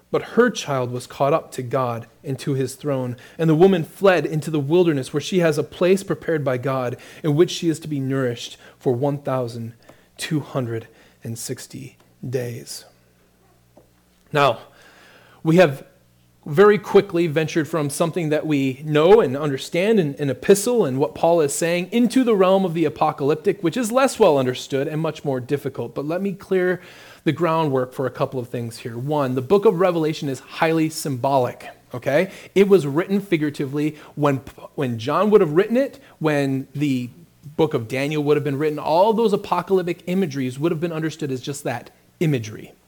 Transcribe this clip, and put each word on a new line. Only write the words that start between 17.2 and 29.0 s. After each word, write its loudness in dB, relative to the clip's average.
ventured -2
from -2
something -2
that 0
we -2
know 6
and -2
understand 0
in 0
an -2
epistle 2
and -2
what -2
Paul 2
is 2
saying -2
into 2
the 2
realm 4
of -2
the 0
apocalyptic, -2
which 0
is -4
less 0
well 6
understood -2
and -4
much -6
more -2
difficult. -6
But -6
let -4
me -4
clear -2
the 0
groundwork 0
for -4
a -4
couple -4
of -10
things -8
here. -10
One, -2